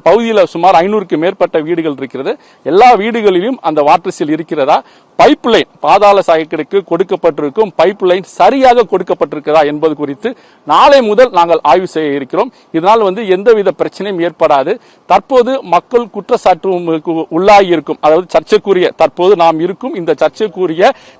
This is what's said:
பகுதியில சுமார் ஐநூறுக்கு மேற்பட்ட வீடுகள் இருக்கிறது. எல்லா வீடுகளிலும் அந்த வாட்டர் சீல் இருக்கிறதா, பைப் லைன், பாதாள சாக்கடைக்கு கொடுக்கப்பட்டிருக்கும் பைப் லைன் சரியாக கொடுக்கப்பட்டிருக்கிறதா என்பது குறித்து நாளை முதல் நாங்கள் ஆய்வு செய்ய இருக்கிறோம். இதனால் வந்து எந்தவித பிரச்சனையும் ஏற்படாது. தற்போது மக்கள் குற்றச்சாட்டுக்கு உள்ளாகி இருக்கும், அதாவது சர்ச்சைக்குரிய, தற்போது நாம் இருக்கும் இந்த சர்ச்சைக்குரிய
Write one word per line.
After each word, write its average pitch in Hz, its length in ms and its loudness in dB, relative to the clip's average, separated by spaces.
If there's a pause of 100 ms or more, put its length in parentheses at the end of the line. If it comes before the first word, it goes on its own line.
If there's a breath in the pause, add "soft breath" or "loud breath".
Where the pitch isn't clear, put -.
பகுதியில 214 380 2
சுமார் 175 320 0
ஐநூறுக்கு 185 420 -2
மேற்பட்ட 170 420 -2
வீடுகள் 160 380 -4
இருக்கிறது. 135 400 -8 (260 soft breath)
எல்லா 220 320 4
வீடுகளிலும் 208 640 -2
அந்த 156 200 -2
வாட்டர் 170 300 0
சீல் 165 180 -8
இருக்கிறதா, 156 540 -2 (400 soft breath)
பைப் 269 260 2
லைன், 190 180 0 (120)
பாதாள 196 480 2
சாக்கடைக்கு 160 600 -2
கொடுக்கப்பட்டிருக்கும் 175 880 -2
பைப் 196 260 0
லைன் 185 180 0
சரியாக 247 600 2
கொடுக்கப்பட்டிருக்கிறதா 156 840 -2
என்பது 151 300 -2
குறித்து 147 400 -8 (300 soft breath)
நாளை 254 360 4
முதல் 226 300 2
நாங்கள் 170 320 0
ஆய்வு 180 240 2
செய்ய 156 240 -4
இருக்கிறோம். 151 400 -4 (200 soft breath)
இதனால் 196 300 0
வந்து 202 260 -4
எந்தவித 196 500 0
பிரச்சனையும் 175 520 -6
ஏற்படாது. 156 500 -2 (260 soft breath)
தற்போது 254 580 0
மக்கள் 196 460 -2
குற்றச்சாட்டுக்கு 175 1200 -4
உள்ளாகி 196 380 2
இருக்கும், 160 340 -4
அதாவது 160 280 0
சர்ச்சைக்குரிய, 180 680 0
தற்போது 175 400 0
நாம் 165 240 0
இருக்கும் 196 340 -6
இந்த 165 240 -4
சர்ச்சைக்குரிய 180 720 -2 (280 loud breath)